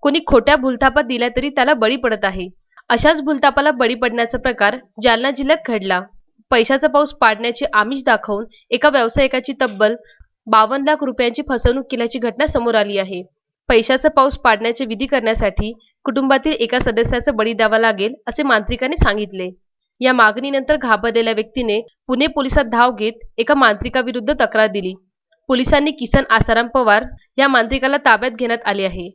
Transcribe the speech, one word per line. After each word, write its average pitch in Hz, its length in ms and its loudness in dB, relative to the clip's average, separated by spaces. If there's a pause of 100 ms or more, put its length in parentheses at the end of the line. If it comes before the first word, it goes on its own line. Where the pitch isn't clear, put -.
कोणी 285 240 2
खोट्या 277 300 4
भूलथापा 262 460 0
दिल्या 240 340 -2
तरी 262 120 -2
त्याला 277 260 2
बळी 233 220 0
पडत 226 280 -2
आहे. 190 240 -4 (420)
अशाच 302 320 2
भूलथापाला 285 480 0
बळी 254 240 0
पडण्याचा 233 440 -2
प्रकार 226 380 0 (260)
जालना 240 280 2
जिल्ह्यात 277 380 -2
घडला. 190 320 -2 (500)
पैशाचा 269 380 2
पाऊस 294 320 0
पाडण्याचे 233 520 0
आमिष 233 340 0
दाखवून 214 380 -2 (260)
एका 240 180 2
व्यावसायिकाची 262 720 0
तब्बल 214 340 0 (520)
बावन्न 220 380 2
लाख 302 200 0
रुपयांची 247 440 -2
फसवणूक 247 420 0
केल्याची 233 280 -4
घटना 233 280 -2
समोर 233 280 -2
आली 208 240 0
आहे. 190 240 -6 (460)
पैशाचा 262 400 2
पाऊस 277 300 2
पाडण्याचे 233 460 0
विधी 226 220 -6
करण्यासाठी 220 680 -2 (340)
कुटुंबातील 269 460 0
एका 240 280 -2
सदस्याचा 240 520 -2
बळी 220 200 -2
द्यावा 220 260 2
लागेल 226 360 0 (120)
असे 240 160 -6
मांत्रिकाने 247 540 -2
सांगितले. 196 520 -2 (520)
या 254 120 2
मागणीनंतर 262 640 2
घाबरलेल्या 226 560 0
व्यक्तीने 220 480 -4 (260)
पुणे 254 200 0
पोलिसात 285 380 0
धाव 233 300 2
घेत 214 300 -6 (140)
एका 240 160 2
मांत्रिकाविरुद्ध 247 840 0
तक्रार 220 260 2
दिली. 190 280 -4 (540)
पोलिसांनी 277 420 2
किसन 269 400 -2
आसाराम 226 380 2
पवार 226 360 2 (340)
या 277 100 4
मांत्रिकाला 262 480 0
ताब्यात 254 340 2
घेण्यात 233 340 -2
आले 202 200 -2
आहे. 180 300 -6